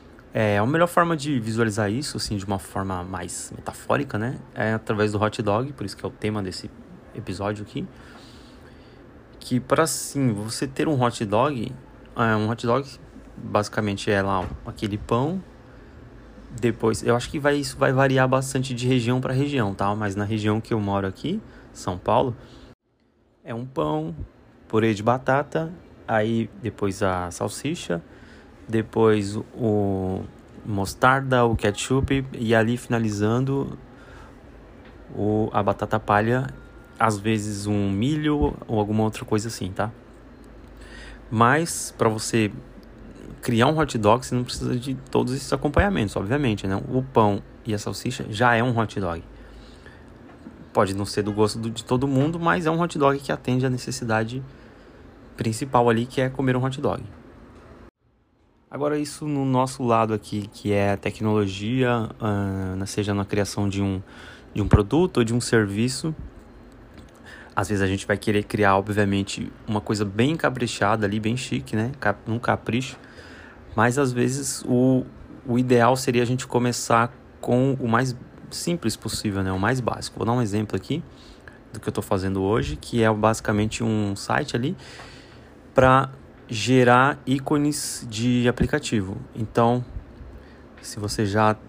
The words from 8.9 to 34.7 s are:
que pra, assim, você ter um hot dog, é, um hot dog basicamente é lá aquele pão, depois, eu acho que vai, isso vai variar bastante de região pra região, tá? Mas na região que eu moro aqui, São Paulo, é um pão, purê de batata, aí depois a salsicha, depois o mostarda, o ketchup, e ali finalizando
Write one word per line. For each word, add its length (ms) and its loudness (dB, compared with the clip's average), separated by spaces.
que 180 -2
pra, 260 2
assim, 500 -2
você 320 -6
ter 200 -2
um 160 2
hot 220 0
dog, 480 0
é, 220 2
um 140 0
hot 160 -4
dog 200 2
basicamente 720 -2
é 100 4
lá 260 0
aquele 320 -6
pão, 440 -2
depois, 420 0
eu 140 2
acho 140 -4
que 80 -4
vai, 180 2
isso 220 -4
vai 140 4
variar 360 4
bastante 460 0
de 120 -4
região 360 2
pra 100 -2
região, 420 0
tá? 220 0
Mas 180 -2
na 100 -2
região 360 0
que 140 -4
eu 40 2
moro 280 0
aqui, 340 -4
São 240 -6
Paulo, 400 2
é 120 -10
um 100 -8
pão, 500 -4
purê 240 4
de 100 -4
batata, 720 0
aí 440 0
depois 400 -4
a 280 0
salsicha, 720 -4
depois 640 2
o 640 0
mostarda, 800 2
o 100 2
ketchup, 800 0
e 200 0
ali 220 4
finalizando 1040 0